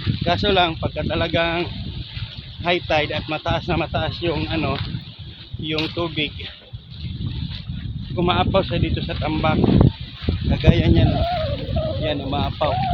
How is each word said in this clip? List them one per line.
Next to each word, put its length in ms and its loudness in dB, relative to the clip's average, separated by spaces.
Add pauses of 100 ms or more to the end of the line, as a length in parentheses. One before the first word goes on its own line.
(260)
Kaso 240 2
lang, 300 4
pagka 260 -4
talagang 640 0 (960)
high 180 2
tide 320 0
at 160 -6
mataas 400 -2
na 80 2
mataas 460 -2
yung, 260 0
ano, 240 0 (840)
yung 340 -2
tubig, 400 -4 (1800)
umaapaw 480 2
siya 180 -2
dito 220 0
sa 160 -4
tambak. 400 2 (920)
Kagaya 400 6
niyan, 220 6 (920)
yan, 240 -2
umaapaw. 460 0 (220)